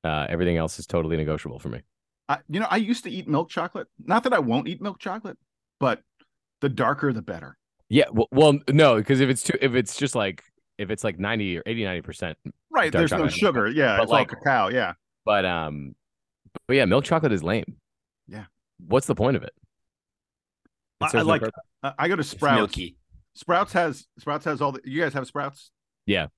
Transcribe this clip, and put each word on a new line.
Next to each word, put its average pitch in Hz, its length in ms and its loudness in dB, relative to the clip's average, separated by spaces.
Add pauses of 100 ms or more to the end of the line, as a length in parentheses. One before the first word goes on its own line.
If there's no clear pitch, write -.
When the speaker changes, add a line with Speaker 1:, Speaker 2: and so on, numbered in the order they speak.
Speaker 1:
Uh, 78 240 -2
everything 85 260 0
else 80 240 -2
is - 80 -14
totally 82 300 -2
negotiable 73 420 -6
for - 80 -12
me. 60 140 -10 (480)
Speaker 2:
I, 143 80 0 (100)
you 180 140 -4
know, 220 80 -2
I 185 80 0
used 226 260 -2
to 190 80 -10
eat 180 160 -10
milk 151 220 -2
chocolate. 175 380 -8 (140)
Not 196 220 0
that 247 80 0
I 208 80 4
won't 127 300 0
eat 185 120 -8
milk 196 160 -10
chocolate, 202 400 -12 (400)
but 123 240 -2 (600)
the 139 80 0
darker 135 420 0
the 110 100 -4
better. 80 360 -14 (320)
Speaker 1:
Yeah, 131 200 6
well, 110 220 2
well, 147 280 6 (100)
no, 131 340 6
'cause 135 160 2
if 131 100 4
it's 127 140 0
too, - 160 0
if 127 160 2
it's 123 220 -2
just, 143 180 -2
like, 101 260 -2 (360)
if 98 120 -6
it's, 107 140 -4
like, 90 160 -4
ninety 104 380 -2
or - 80 -8
eighty, 113 180 -4
ninety 90 180 -4
percent 80 360 -10 (340)
Speaker 2:
Right, 175 220 0
Speaker 1:
dark 170 80 2
Speaker 2:
there's 156 100 2
no 90 60 0
Speaker 1:
chocolate, 139 160 0
Speaker 2:
sugar. 123 340 2
Yeah, 123 300 2
Speaker 1:
but, 113 60 4
Speaker 2:
it's 113 100 0
all 117 60 4
Speaker 1:
like, 101 100 0
Speaker 2:
cacao. 117 400 0
Yeah. 107 240 -2 (320)
Speaker 1:
but, 104 200 4
um, 76 500 -4 (680)
but 131 120 2
yeah, 123 80 4
milk 120 180 4
chocolate 156 300 0
is 87 100 -2
lame. 101 320 -4 (540)
Speaker 2:
Yeah. 104 160 -14 (420)
Speaker 1:
What's 131 200 2
the - 80 0
point 123 200 2
of - 80 -4
it? - 80 -14 (1500)
It 147 40 -2
Speaker 2:
I, - 20 0
I 160 60 -2
Speaker 1:
serves - 140 2
no 160 40 4
Speaker 2:
like, 151 120 4
Speaker 1:
purpose. 110 180 -6 (240)
Speaker 2:
I, 139 160 -6
I 156 80 0
go 190 80 2
to 160 60 -2
Speaker 3:
It's 143 80 -4
Speaker 2:
Sprouts. 139 280 2
Speaker 3:
milky. 92 400 -2 (380)
Speaker 2:
Sprouts 180 380 -2
has, 170 340 -2 (100)
Sprouts 147 280 -6
has 147 180 -2
all 139 80 0
the, 131 120 -12
you 131 160 -6
guys 147 140 -2
have 135 140 -6
Sprouts? 139 420 -10 (380)
Speaker 1:
Yeah. 92 180 0 (120)